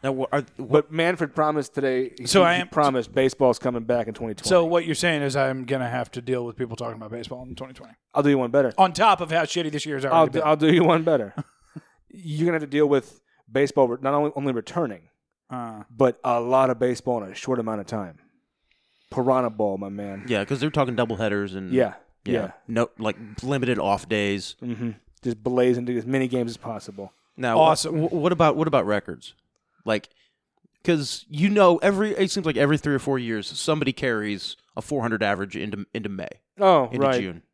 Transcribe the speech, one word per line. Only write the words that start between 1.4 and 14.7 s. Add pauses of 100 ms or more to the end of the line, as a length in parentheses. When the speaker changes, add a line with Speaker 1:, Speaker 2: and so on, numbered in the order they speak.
Speaker 2:
today.
He,
Speaker 3:
So
I
Speaker 2:
he
Speaker 3:
am
Speaker 2:
promised
baseball's
coming
back
in
twenty
twenty.
Speaker 3:
So
what
you're
saying
is
I'm
gonna
have
to
deal
with
people
talking
about
baseball
in
twenty
twenty. (220)
Speaker 2:
I'll
do
you
one
better.
Speaker 3:
On
top
of
how
shitty
this
year
has
already
Speaker 2:
I'll
Speaker 3:
been.
Speaker 2:
do,
I'll
do
you
one
better. (400)
<laughs>
You're
gonna
have
to
deal
with (300)
baseball
re-,
not
only,
only
returning, (400)